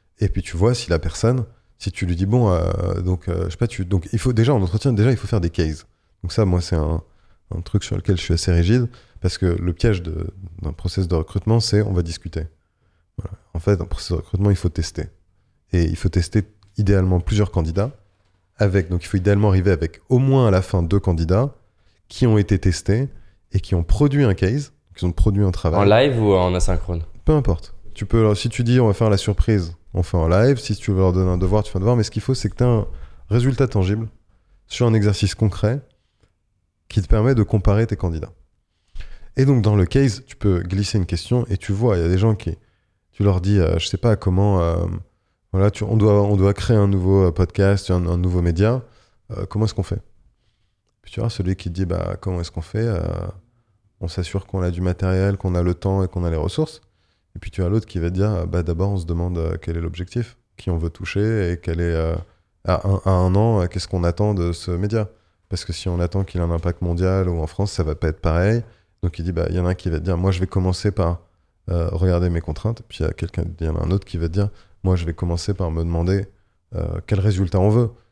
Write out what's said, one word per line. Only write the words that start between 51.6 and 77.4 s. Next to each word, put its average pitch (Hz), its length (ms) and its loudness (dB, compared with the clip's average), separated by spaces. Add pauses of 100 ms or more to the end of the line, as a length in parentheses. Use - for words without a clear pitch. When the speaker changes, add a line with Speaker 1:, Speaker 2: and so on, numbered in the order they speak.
Speaker 1:
te 87 60 -8
dit, 95 100 -2
bah, 85 360 -4
comment 90 200 -4
est-ce 85 100 -8
qu'on 82 120 -10
fait ? - 240 -8
Euh, 98 140 -2 (1000)
on 92 80 -6
s'assure 92 380 -6
qu'on 95 160 -4
a 90 80 0
du 87 100 -4
matériel, 95 560 0
qu'on 92 180 -2
a 87 80 0
le 87 120 0
temps 95 280 -2
et 92 60 -2
qu'on 87 160 -4
a 85 60 -2
les 82 60 -2
ressources. 82 440 -4 (560)
Et - 20 -14
puis - 120 -14
tu - 120 -4
as 87 60 0
l'autre 104 180 0
qui - 120 -8
va 85 120 -2
te 90 40 -4
dire, 98 160 0
euh, 85 160 -2
bah, 85 160 -2
d'abord, 85 280 -2
on 98 60 -4
se 87 100 -6
demande, 87 320 -2
euh, 82 220 -4
quel 85 160 -6
est 85 40 -6
l'objectif, 90 580 -6 (180)
qui - 140 -6
on 85 80 0
veut 85 120 -4
toucher 101 600 -2
et 87 60 -6
quel 85 220 -4
est, 85 140 0
euh, 80 200 -2 (500)
à 92 240 0
un, 98 160 2
à 98 60 0
un 92 240 4
an, 107 260 2
euh, 87 60 0
qu'est-ce 87 220 -6
qu'on 90 160 -2
attend 104 280 0
de 87 200 -2
ce - 180 -8
média. 101 380 -2 (400)
Parce - 160 -8
que - 80 -8
si - 160 -8
on 87 120 -2
attend 90 240 -2
qu'il 87 160 -6
ait 85 40 0
un 85 60 0
impact 85 300 -2
mondial 92 480 0
ou 85 120 -2
en 78 60 -4
France, 101 260 -4
ça - 100 -2
va 76 120 -2
pas 80 140 -2
être 76 120 -4
pareil. 92 420 2 (400)
Donc 87 160 -2
il 82 60 -4
dit, 90 80 -2
bah, 82 180 -2
il 85 60 -2
y 90 40 0
en 87 60 0
a 90 40 2
un 92 40 2
qui - 160 -6
va 80 80 -2
te 78 60 -6
dire, 90 120 0
moi, 92 140 2
je 90 100 0
vais 92 60 -2
commencer 92 440 0
par, 87 300 0 (500)
euh, 85 220 0
regarder 87 380 2
mes 85 100 -2
contraintes. 110 480 -6
Puis - 120 -10
il - 20 -2
y 80 60 0
a 78 40 -4
quelqu'un, - 320 -6 (160)
il 80 60 -4
y - 20 -2
en 78 80 -2
a 80 80 -2
un 80 60 -2
autre 98 160 -2
qui - 100 -10
va 85 120 -2
te 80 40 -8
dire, 101 160 0 (340)
moi, 92 140 2
je 82 80 -4
vais 82 80 -4
commencer 85 400 -4
par 87 180 -4
me 82 120 -2
demander, 85 440 0 (480)
euh, - 120 -4 (200)
quel 98 140 0
résultat 95 400 0